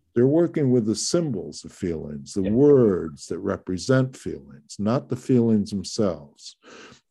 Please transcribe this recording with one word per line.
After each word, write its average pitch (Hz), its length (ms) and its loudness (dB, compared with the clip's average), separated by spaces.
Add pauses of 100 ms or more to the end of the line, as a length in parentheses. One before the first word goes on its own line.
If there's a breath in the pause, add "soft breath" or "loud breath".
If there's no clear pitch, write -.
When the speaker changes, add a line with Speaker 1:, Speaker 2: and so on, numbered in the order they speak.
(140)
Speaker 1:
They're 120 120 4
working 156 440 2
with 123 160 2
the 110 80 0
symbols 104 680 -4
of 80 80 -18
feelings, 76 600 -8
the 98 80 -2
Speaker 2:
Yeah. 95 80 -2
Speaker 1:
words 113 760 4
that 85 120 -8
represent 98 800 -2
feelings, - 600 -14
not 113 300 -2
the 139 80 -6
feelings 117 540 2
themselves. 87 840 -6 (540 loud breath)